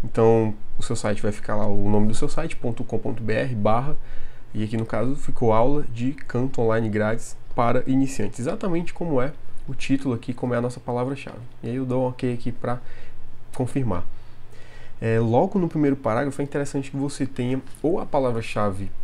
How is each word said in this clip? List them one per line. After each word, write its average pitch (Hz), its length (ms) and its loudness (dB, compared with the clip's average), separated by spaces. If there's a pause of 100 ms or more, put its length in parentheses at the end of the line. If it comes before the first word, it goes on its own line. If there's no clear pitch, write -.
Então 113 520 2 (240)
o - 40 4
seu - 140 0
site 107 240 -2
vai 104 120 0
ficar - 240 -2
lá, 104 100 6
o 101 240 8
nome 104 160 6
do 107 80 6
seu - 160 6
site, 160 260 2
ponto 120 260 0
com 110 160 -2
ponto 113 240 -2
B 110 120 0
R, 127 200 -2
barra, 113 400 4 (600)
e 107 100 0
aqui 110 140 -2
no 110 80 -2
caso 123 280 0
ficou 127 380 4
aula 135 400 6
de 120 200 -2
canto 131 500 -2
online 113 260 0
grátis 107 480 -2 (180)
para 120 320 2
iniciantes, 131 540 0
exatamente 170 540 -2
como 156 260 0
é 139 140 0 (340)
o 131 60 -4
título 135 400 0
aqui, 127 200 -8
como 123 180 -4
é 123 40 0
a 120 40 0
nossa 123 200 -6
palavra-chave. 127 580 -8 (240)
E 110 60 -8
aí 120 80 -6
eu 131 100 -6
dou 127 160 0
um 127 60 0
ok 127 260 -4
aqui 120 160 0
pra 123 300 -4 (760)
confirmar. 120 500 -2 (960)
É, 113 200 0
logo 147 400 2
no 165 80 0
primeiro 147 260 0
parágrafo 127 460 -4
é 143 40 -2
interessante 139 460 -6
que 135 60 -8
você 139 280 -4
tenha 127 360 -4 (200)
ou 170 200 -2
a 185 60 -6
palavra-chave 107 840 -2 (140)